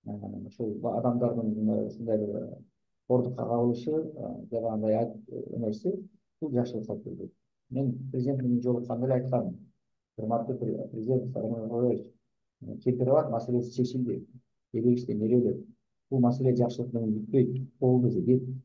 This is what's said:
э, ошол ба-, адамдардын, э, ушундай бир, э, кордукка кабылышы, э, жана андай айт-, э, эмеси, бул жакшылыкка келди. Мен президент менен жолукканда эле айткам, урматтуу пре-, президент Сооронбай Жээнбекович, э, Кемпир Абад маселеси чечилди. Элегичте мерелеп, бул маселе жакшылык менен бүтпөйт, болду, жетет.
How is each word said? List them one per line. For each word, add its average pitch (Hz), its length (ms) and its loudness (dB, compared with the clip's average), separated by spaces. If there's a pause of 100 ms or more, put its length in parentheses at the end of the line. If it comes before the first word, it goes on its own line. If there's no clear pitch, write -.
э, 107 60 -10 (360)
ошол 110 340 -6
ба-, 117 180 -2
адамдардын, 117 680 2
э, 107 180 2
ушундай 113 300 -2
бир, 104 180 -2
э, - 220 -8 (500)
кордукка 123 380 2
кабылышы, 120 460 0
э, 156 600 -6
жана 113 220 -2
андай 107 220 2
айт-, 113 200 -2 (140)
э, - 260 -10
эмеси, 180 500 -2 (360)
бул 151 100 -4
жакшылыкка 117 520 -2
келди. - 280 -10 (380)
Мен 127 280 -2 (140)
президент 127 300 0
менен 120 200 2
жолукканда 120 440 0
эле 131 80 2
айткам, 120 420 0 (600)
урматтуу 117 400 -2
пре-, - 340 -4
президент 120 400 -2
Сооронбай 113 300 -4
Жээнбекович, 117 460 0 (540)
э, - 220 -12
Кемпир 127 260 2
Абад 143 220 4
маселеси 117 400 -2
чечилди. 123 560 -2 (460)
Элегичте 123 400 2
мерелеп, 110 520 2 (440)
бул 135 100 2
маселе 127 360 4
жакшылык 117 380 0
менен 113 200 0
бүтпөйт, - 540 2 (120)
болду, 127 300 6
жетет. 113 340 4 (220)